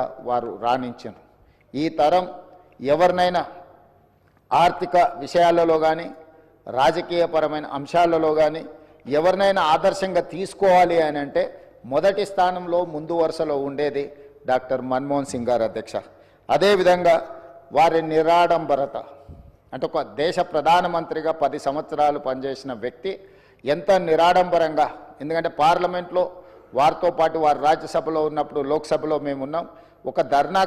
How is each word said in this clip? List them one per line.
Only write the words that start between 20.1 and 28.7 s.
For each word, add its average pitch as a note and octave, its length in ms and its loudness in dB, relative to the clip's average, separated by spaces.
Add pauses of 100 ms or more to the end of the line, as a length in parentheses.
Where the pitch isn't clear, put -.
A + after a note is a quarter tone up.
దేశ F3 160 -2 (140)
ప్రధానమంత్రిగా E3 800 0 (120)
పది C#3 240 -2
సంవత్సరాలు D3 600 -2
పనిచేసిన C3 440 -8 (120)
వ్యక్తి B2+ 280 -8 (520)
ఎంత D#3+ 280 -2 (160)
నిరాడంబరంగా, E3 800 2 (340)
ఎందుకంటే E3 280 -4 (120)
పార్లమెంట్లో F3 640 0 (540)
వారితో D#3 320 2 (100)
పాటు D#3+ 260 0
వారు C#3+ 220 2
రాజ్యసభలో D#3+ 640 -2
ఉన్నప్పుడు D3 320 -4 (100)